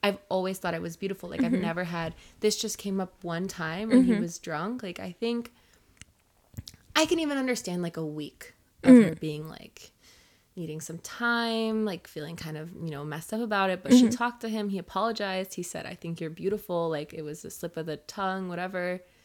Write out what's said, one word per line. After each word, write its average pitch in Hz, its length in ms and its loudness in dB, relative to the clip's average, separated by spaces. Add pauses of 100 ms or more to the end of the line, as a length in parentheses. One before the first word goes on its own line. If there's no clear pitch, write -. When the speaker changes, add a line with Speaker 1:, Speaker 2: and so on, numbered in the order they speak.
Speaker 1:
"I've 196 160 2 (120)
always 190 280 -2
thought 170 160 -4
I 165 40 -4
was 170 180 -8
beautiful. 190 320 -6
Like, - 160 -2
I've 233 80 2
Speaker 2:
Mm-hmm. 185 100 2
Speaker 1:
never 170 220 -2
had," 170 300 -4 (260)
this 214 160 2
just - 220 -6
came 196 220 -4
up 185 120 -6 (100)
one 170 240 -2
time 180 440 -6
when 254 140 10
he 240 80 6
Speaker 2:
Mm-hmm. 208 100 2
Speaker 1:
was 170 160 -6
drunk. 180 440 -6
Like, 180 160 -8
I 185 140 -8
think 233 400 -4 (1400)
I 311 80 6
can 330 160 2
even 294 160 0
understand, 233 460 -2
like, 170 160 -4
a 160 80 -4
week 151 480 -10 (280)
of 254 140 12
her 208 140 10
Speaker 2:
Mm. 160 100 -6
Speaker 1:
being, 151 280 -6
like, - 420 -18 (680)
needing 160 240 -6
some 165 180 -10
time, 226 840 0
like, 196 240 -4
feeling 156 280 -8
kind 156 200 -8
of, 160 180 -10
you 165 160 -6
know, 147 140 -6
messed 151 300 -8
up 220 60 -2
about 208 300 2
it. 185 120 -2
But - 100 4
she 247 120 12
Speaker 2:
Mm-hmm. 226 100 8
Speaker 1:
talked 240 260 -2
to 226 80 -6
him. 214 220 -2
He 196 80 -2
apologized. 190 760 -2
He 180 80 -6
said, 165 220 -8
"I - 100 -12
think 165 240 -8
you're 160 120 -6
beautiful." 175 580 -2
Like, 151 240 -4
it 165 100 -10
was 151 220 -10
a - 60 -10
slip - 260 -10
of 160 80 -4
the 156 140 -6
tongue, 190 500 -4
whatever. 180 540 -4 (220)